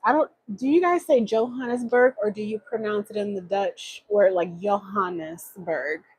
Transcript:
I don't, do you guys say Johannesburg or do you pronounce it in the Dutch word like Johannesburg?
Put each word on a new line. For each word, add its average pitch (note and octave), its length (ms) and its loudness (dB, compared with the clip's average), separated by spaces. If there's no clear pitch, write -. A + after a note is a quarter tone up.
I G#3+ 80 4
don't, D4+ 180 2
do B3 120 -4
you D#4 120 6
guys F4 240 2
say C#4 160 4
Johannesburg A#3+ 1000 2
or G#3 80 0
do G#3+ 120 -8
you G#3+ 160 -6
pronounce G#3 520 -4
it G#3 60 -8
in G#3 180 -4
the F#3+ 60 -6
Dutch F#3+ 680 -4
word G3+ 240 6
like F3 280 -2
Johannesburg? F3+ 1400 -4